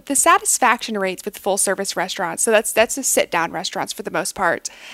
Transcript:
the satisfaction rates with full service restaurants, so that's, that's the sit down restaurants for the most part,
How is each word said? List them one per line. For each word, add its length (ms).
the 100
satisfaction 840
rates 280
with 120
full 200
service 400
restaurants, 460
so 60
that's, 220
that's 240
the 80
sit 260
down 220
restaurants 420
for 100
the 80
most 240
part, 340